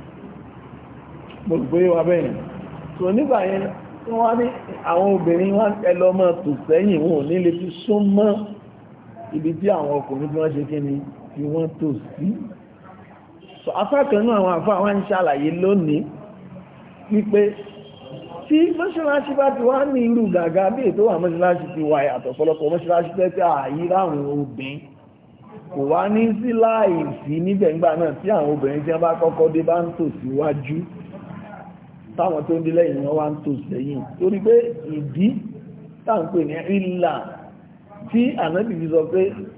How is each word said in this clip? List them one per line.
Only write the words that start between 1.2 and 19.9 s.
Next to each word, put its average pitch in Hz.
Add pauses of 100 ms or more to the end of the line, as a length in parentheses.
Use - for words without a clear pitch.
Mo 170
rò 139
pé 160 (100)
wá 165
bẹ́ẹ̀ 170
ni. 117 (520)
So, 180
nígbà 240
yẹn, 190 (380)
wọ́n 226
wá 233
ní 240 (360)
àwọn 175
obìnrin 180
wá, 214 (140)
"Ẹ 180
lọ 180
máa 185
tò 147 (100)
sẹ́yìn," 175
wọn 170
ò 143
ní 170
lè 170
fi 175
sún 208
mọ́ 202 (960)
ibi 156
tí 175
àwọn 156
ọkùnrin 139
tí 151
wọ́n 156
ṣe 143
kí 147
ni, 139 (340)
tí -
wọ́n 156
tò 160 (180)
sí. 156 (1300)
So, -
apá 208
kan 214
náà 233
àwọn 185
àfáà 180
wá 202
ń 202
ṣàlàyé 165
lónìí 175 (1080)
wípé 208 (1040)
tí 302 (140)
mọ́ṣáláṣí 311
bá 277
ti 240
wá 269
ní 269